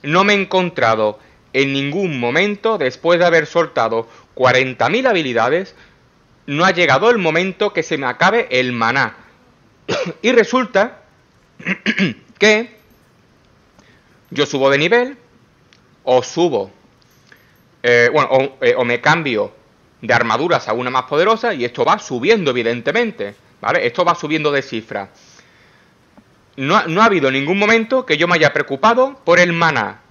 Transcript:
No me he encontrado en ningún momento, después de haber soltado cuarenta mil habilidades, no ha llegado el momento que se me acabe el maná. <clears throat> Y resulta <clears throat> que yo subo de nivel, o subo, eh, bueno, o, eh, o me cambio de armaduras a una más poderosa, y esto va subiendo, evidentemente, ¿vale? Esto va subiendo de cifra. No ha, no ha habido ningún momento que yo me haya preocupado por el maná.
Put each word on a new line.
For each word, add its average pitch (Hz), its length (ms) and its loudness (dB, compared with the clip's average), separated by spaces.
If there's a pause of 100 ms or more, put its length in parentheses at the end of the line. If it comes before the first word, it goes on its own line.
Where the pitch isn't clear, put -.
No 160 220 2
me 208 100 2
he 202 60 0
encontrado 120 760 0 (340)
en 139 200 0
ningún 143 460 -4
momento, 196 600 -2
después 165 400 0
de 175 80 4
haber 165 200 0
soltado 113 640 -2 (260)
cuarenta 127 540 2
mil 240 180 -2
habilidades, 151 680 0 (720)
no 147 180 0
ha 196 80 4
llegado 165 380 2
el 240 80 2
momento 185 540 -2
que 170 100 -2
se 160 140 -4
me 135 100 -6
acabe 190 440 0
el 127 220 0
maná. 120 440 0 (680)
<clears throat> - 360 -6
Y 233 100 2
resulta 233 680 -2 (580)
<clears throat> - 800 -6
que 214 380 0 (1500)
yo 143 160 -2
subo 135 240 2
de 139 80 4
nivel, 240 380 0 (840)
o 127 200 2
subo, 127 480 -2 (1120)
eh, 120 300 4
bueno, 147 180 0
o, 135 340 0
eh, 120 120 4
o 123 80 0
me 120 160 -2
cambio 143 520 0 (480)
de 113 120 -2
armaduras 120 560 0
a 107 40 -2
una 123 180 -4
más 127 140 -2
poderosa, 214 500 0
y 127 100 -4
esto 120 200 -4
va 180 140 2
subiendo, 160 520 -2
evidentemente, 120 840 -4 (260)
¿vale? 113 260 -2
Esto 175 180 -2
va 170 100 2
subiendo 151 380 -2
de 139 100 0
cifra. 107 460 -10 (1500)
No 139 200 0
ha, - 100 2
no 170 160 0
ha 226 40 6
habido 160 240 2
ningún 139 280 -2
momento 226 480 0
que 156 100 0
yo 165 120 0
me 175 60 2
haya 151 180 2
preocupado 233 720 0
por 170 140 4
el 175 140 2
maná. 135 480 -2 (100)